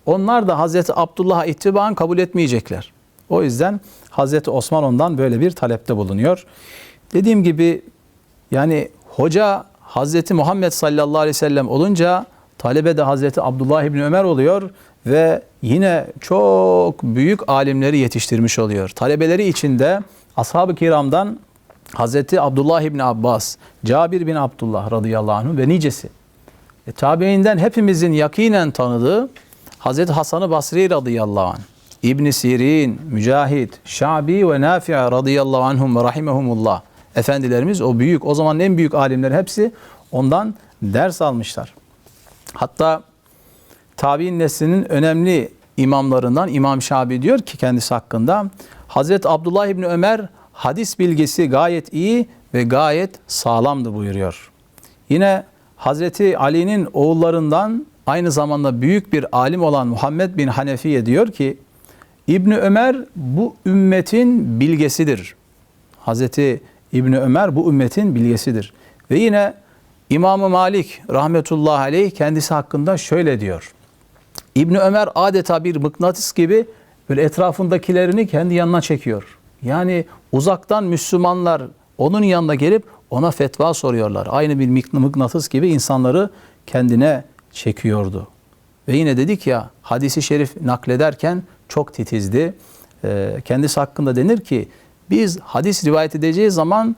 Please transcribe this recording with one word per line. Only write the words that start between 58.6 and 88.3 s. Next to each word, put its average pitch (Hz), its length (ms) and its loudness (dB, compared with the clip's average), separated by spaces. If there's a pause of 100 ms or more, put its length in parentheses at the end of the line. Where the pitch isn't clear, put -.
büyük 190 320 0
bir 147 200 0
alim 143 300 0
olan 143 240 0
Muhammed 151 500 -4
bin 143 120 0
Hanefiye 135 580 -2
diyor 135 220 2
ki, 139 300 -4 (680)
"İbni 190 300 4
Ömer 220 400 2 (200)
bu 160 400 -4 (100)
ümmetin 190 920 2
bilgesidir." 147 720 0 (680)
Hazreti 123 600 -2 (300)
İbni 131 260 2
Ömer 135 380 2
bu 165 120 0
ümmetin 143 460 0
bilgesidir. 117 580 -2 (380)
Ve 139 80 2
yine 208 360 2 (560)
İmam-ı 190 380 2
Malik 185 640 0
rahmetullahi 151 680 0
aleyh 165 300 0
kendisi 156 440 -2
hakkında 151 420 -2
şöyle 151 440 0
diyor. 92 320 -8 (800)
"İbni 165 240 2
Ömer 196 360 2
adeta 180 500 0
bir 175 120 -2
mıknatıs 160 560 -2
gibi 202 340 2 (420)
böyle 139 140 0
etrafındakilerini 180 1040 0
kendi 175 280 0
yanına 175 260 2
çekiyor." 123 580 -4 (240)
Yani 170 440 -2 (260)
uzaktan 185 520 0
Müslümanlar 175 800 0 (360)
onun 185 240 0
yanına 170 320 2
gelip 170 300 2 (260)
ona 147 200 0
fetva 151 440 -2
soruyorlar. 107 560 -4
Aynı 147 280 0
bir 131 100 2
mıkn-, 127 300 0
mıknatıs 139 500 0
gibi 151 200 0
insanları 143 640 0 (360)
kendine 127 580 2 (280)
çekiyordu. 101 760 -4 (600)